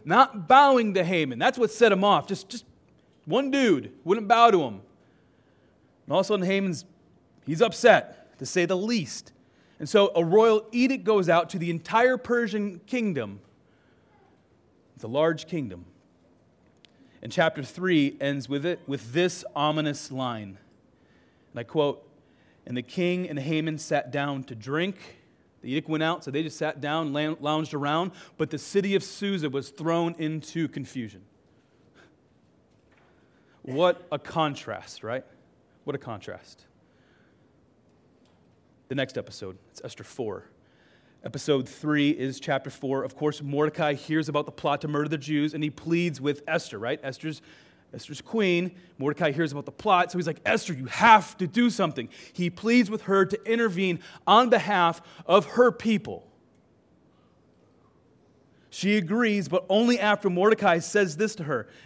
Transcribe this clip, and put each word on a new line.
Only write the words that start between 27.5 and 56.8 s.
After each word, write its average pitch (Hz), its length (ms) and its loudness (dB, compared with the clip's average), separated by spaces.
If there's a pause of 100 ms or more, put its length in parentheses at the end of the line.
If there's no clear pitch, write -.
around, 151 360 -2 (280)
but 156 120 -4
the 151 80 -6
city 196 380 -2
of 190 80 -2
Susa 196 440 -4
was 135 220 -6
thrown 170 480 -2
into 156 480 -4
confusion. 110 560 -12 (2500)
What 165 480 0
a 147 80 -4
contrast, 135 840 -6
right? 120 200 -8 (600)
What 135 100 -8
a 135 60 -10
contrast. - 640 -16 (2250)
The 127 80 -6
next 131 200 -4
episode, 98 400 -10 (140)
it's - 140 -20
Esther 110 200 -16
four. 104 400 -8 (800)
Episode 131 440 -2
three 147 420 0
is 135 300 -6
chapter 139 280 -4
four. 135 360 -6
Of - 120 -12
course, 151 240 -4
Mordecai 147 540 -2
hears 156 340 -2
about 147 160 -2
the 151 80 -12
plot 147 280 -2
to 156 80 -6
murder 147 200 -2
the 160 80 -2
Jews, 147 380 -2
and 156 80 -6
he 151 80 -4
pleads 170 500 -2
with 143 280 -4
Esther, 156 300 -4
right? 123 240 -4
Esther's, 139 380 -10 (540)
Esther's 135 260 -14
queen. 180 520 0 (260)
Mordecai 147 320 0
hears 147 220 -2
about 143 120 -10
the - 80 -14
plot, 180 400 2
so 180 60 -4
he's 175 80 -4
like, 160 180 -6
"Esther, 208 300 0
you 127 120 -8
have 214 520 6
to 185 80 -2
do 240 240 2
something." 151 380 -2 (240)
He 175 180 -2
pleads 220 400 2
with 214 120 -6
her 196 220 2
to 214 260 -2
intervene 190 500 0 (260)
on 226 240 8
behalf 180 500 2 (260)
of 190 200 6
her 247 260 4
people. 185 560 -4 (2500)